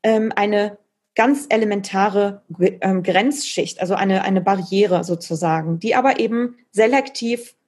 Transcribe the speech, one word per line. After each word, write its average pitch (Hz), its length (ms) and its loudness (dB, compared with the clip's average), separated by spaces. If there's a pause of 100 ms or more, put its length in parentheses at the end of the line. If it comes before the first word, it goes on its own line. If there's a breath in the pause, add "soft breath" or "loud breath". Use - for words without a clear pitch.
ähm, 220 320 2
eine 208 420 0 (380)
ganz 277 340 2
elementare, 202 920 0 (160)
ähm, 190 420 0
Grenzschicht, 190 800 -2
also 185 140 -2
eine, 190 280 0
eine 190 160 0
Barriere 190 640 0
sozusagen, 165 760 -2
die 220 160 0
aber 262 240 2
eben 233 380 -2 (120)
selektiv 240 880 -2 (120)